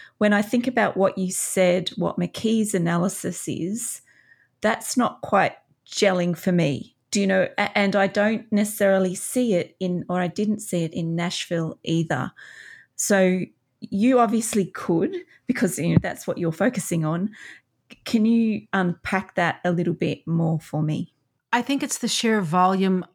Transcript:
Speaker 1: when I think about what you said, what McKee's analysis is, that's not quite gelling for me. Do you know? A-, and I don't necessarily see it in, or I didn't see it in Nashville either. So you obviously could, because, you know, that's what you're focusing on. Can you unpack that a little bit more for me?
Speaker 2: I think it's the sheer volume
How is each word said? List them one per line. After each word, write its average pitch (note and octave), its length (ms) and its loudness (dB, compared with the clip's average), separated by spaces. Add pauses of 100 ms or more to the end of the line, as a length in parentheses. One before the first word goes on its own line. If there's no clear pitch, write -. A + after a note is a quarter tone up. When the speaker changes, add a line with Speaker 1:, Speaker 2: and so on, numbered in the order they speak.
(180)
Speaker 1:
when G#3 140 4
I G#3 100 4
think A#3+ 240 0
about A#3 300 0
what F#3+ 220 2
you F#3 120 -2
said, F3+ 680 0
what F3 200 -2
McKee's A3 560 0
analysis E3+ 760 0
is, G3 520 -6 (600)
that's - 340 -2
not - 260 0
quite F#3+ 320 2 (320)
gelling F3+ 520 2
for F#3 160 0
me. D#3+ 420 0 (160)
Do G3+ 80 0
you G3 80 2
know? F#3+ 300 4
A-, G3+ 200 0
and G3+ 200 2
I G3 100 4
don't G#3 460 -2
necessarily G3 600 2
see A#3 420 0
it - 260 -2
in, F3+ 260 -2
or F3+ 140 -2
I F3+ 60 0
didn't G#3 340 -2
see E3+ 240 -2
it D#3 80 -6
in E3 220 -2
Nashville E3+ 680 -4
either. E3 480 -2 (640)
So F#3 460 2 (400)
you A#3+ 380 2
obviously A3+ 480 2
could, G3 500 -2 (300)
because, F#3 300 0
you E3 120 -2
know, E3 120 2
that's - 240 -8
what F3 120 -6
you're E3 160 -2
focusing F#3 500 -2
on. E3+ 280 -4 (760)
Can A3 200 0
you A3+ 460 2
unpack F#3+ 640 -2
that E3+ 300 -2
a F3+ 60 0
little E3+ 220 0
bit - 320 -4
more E3 360 0
for D#3 200 -6
me? D3+ 320 -4 (380)
Speaker 2:
I B3 100 0
think C#4 220 -2
it's - 140 -6
the A#3+ 100 -4
sheer A3 320 2
volume F#3 760 2